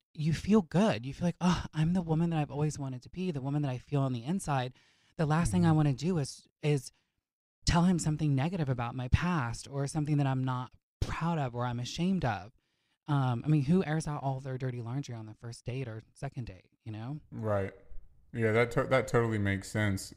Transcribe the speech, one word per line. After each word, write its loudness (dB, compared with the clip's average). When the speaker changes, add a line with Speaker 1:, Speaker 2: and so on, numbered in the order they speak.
Speaker 1:
you 0
feel 4
good. 2
You -6
feel 0
like, -2
"Oh, 2
I'm 2
the 2
woman 2
that 0
I've -2
always -2
wanted -6
to -20
be, -4
the -4
woman -2
that 0
I -4
feel 0
on 2
the -4
inside." -2
The 2
last 2
thing 4
I 8
Speaker 2:
Mm-hmm. 6
Speaker 1:
wanna 6
do 0
is, -6
is 0
tell 4
him 4
something 0
negative 0
about -2
my -6
past 0
or -4
something 0
that 2
I'm 0
not -4
proud -2
of -4
or -2
I'm -4
ashamed -2
of. -4
Um, 2
I -2
mean, 4
who 4
airs -2
out -6
all -4
their -8
dirty -6
laundry -6
on -12
the -16
first -16
date -6
or -12
second -10
date, -18
you -10
know? -8
Speaker 2:
Right. -2
Yeah, 2
that 4
to-, 2
that 2
totally 2
makes -2
sense. 0